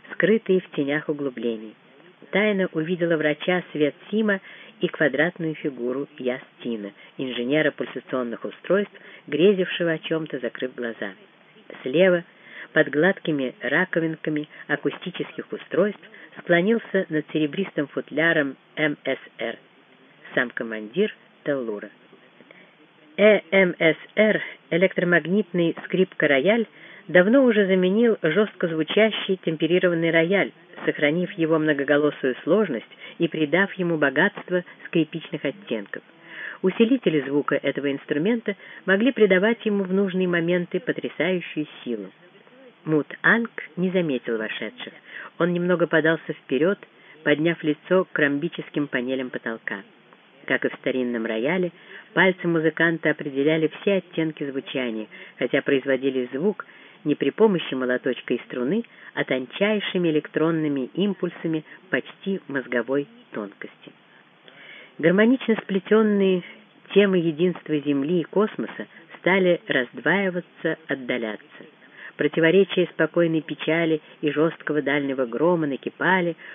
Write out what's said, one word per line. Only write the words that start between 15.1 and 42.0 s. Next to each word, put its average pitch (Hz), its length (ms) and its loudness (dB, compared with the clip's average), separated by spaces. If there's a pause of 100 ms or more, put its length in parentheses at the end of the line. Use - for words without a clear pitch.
устройств, - 520 -2 (380)
склонился 190 680 2
над 156 240 -2
серебристым 156 540 -2
футляром 143 720 -2 (200)
М 151 280 -2
С 135 140 -4 (200)
Р 113 180 -8 (800)
сам 123 160 -2
командир 113 640 -6 (300)
Теллура. 113 460 -6 (1300)
Э 208 240 6 (100)
М 190 280 4
С 160 180 4 (180)
Р, 208 260 2 (300)
электромагнитный 175 1040 2 (100)
скрипка-рояль, 180 800 2 (420)
давно 196 360 6
уже 208 220 4
заменил 190 560 4
жёстко 180 460 0
звучащий 190 760 0
темперированный 165 680 2
рояль, 165 420 2 (320)
сохранив 156 480 0
его 160 260 2
многоголосую 147 840 2
сложность 165 420 0 (320)
и 170 80 0
придав 156 480 0
ему 170 220 -2
богатство 165 680 0 (220)
скрипичных 156 580 -4
оттенков. - 580 -8 (600)
Усилители 190 640 2
звука 139 300 0
этого 139 340 -2
инструмента 180 640 -2 (280)
могли 208 280 2
придавать 208 520 4
ему 202 200 0
в 185 80 -6
нужные 185 360 2
моменты 175 520 0
потрясающую 156 840 -4 (160)
силу. 104 280 -6 (720)